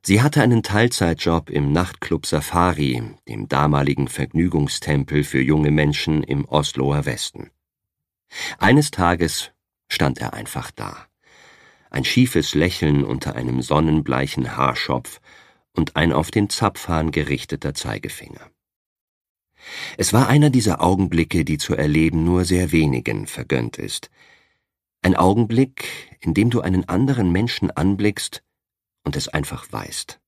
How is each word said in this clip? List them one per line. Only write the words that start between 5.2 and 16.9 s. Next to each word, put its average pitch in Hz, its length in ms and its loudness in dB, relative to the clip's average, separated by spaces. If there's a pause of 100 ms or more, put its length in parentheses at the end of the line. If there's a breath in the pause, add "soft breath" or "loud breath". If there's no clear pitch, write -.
für 69 160 -2
junge 73 300 2
Menschen 76 520 0
im 71 220 -4
Osloer 73 640 -2
Westen. - 440 -8 (1080 loud breath)
Eines 143 320 4
Tages 87 600 0 (360)
stand 64 300 -2
er - 160 -8
einfach 53 360 -10
da. - 360 -14 (840 soft breath)
Ein 65 160 -2
schiefes 120 500 2
Lächeln 76 500 2
unter 62 320 -6
einem 62 260 -2
sonnenbleichen 69 920 0
Haarschopf 65 680 -2 (500 soft breath)
und - 240 -2
ein 80 160 2
auf 76 180 0
den 104 200 0
Zapfhahn 82 600 -2